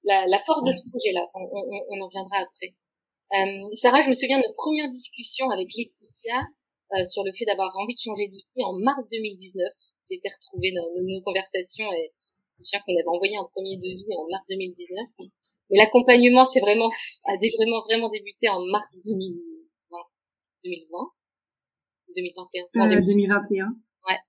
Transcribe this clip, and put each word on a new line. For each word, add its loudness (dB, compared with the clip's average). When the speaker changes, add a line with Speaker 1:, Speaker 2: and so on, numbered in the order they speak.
Speaker 1:
la, 6
la 4
force 2
de 2
ce -16
projet-là. 0
On, -10
on, -8
on, -8
on -8
en -16
viendra -6
après. -16
Euh, -2
Sarah, 6
je 2
me 4
souviens 2
de 4
notre -4
première -2
discussion -6
avec -4
Laetitia, -8
euh, 0
sur -6
le -4
fait -6
d'avoir 0
envie -6
de -8
changer -6
d'outil -12
en -6
mars 0
deux -6
mille -8
dix-neuf. -6
J'étais -10
retrouvée -6
dans -4
nos, -4
nos -6
conversations -6
et -6
je -
me -20
souviens -6
qu'on 0
avait 0
envoyé -2
un -6
premier -8
devis -10
en -8
mars -8
deux -4
mille -6
dix-neuf. -10
Mais 6
l'accompagnement, 8
c'est 6
vraiment 2
f-, -4
a 0
dé-, 0
vraiment, 0
vraiment 0
débuté -2
en 0
mars 0
deux -4
mille -6
vingt, -16
deux -6
mille -14
vingt, -10
deux -6
mille -10
vingt -16
et -6
un. -12
Non, 4
Speaker 2:
Euh, 6
Speaker 1:
deux 6
mille. 4
Speaker 2:
deux 4
mille 4
vingt 0
et 0
un. -4
Speaker 1:
Ouais. 0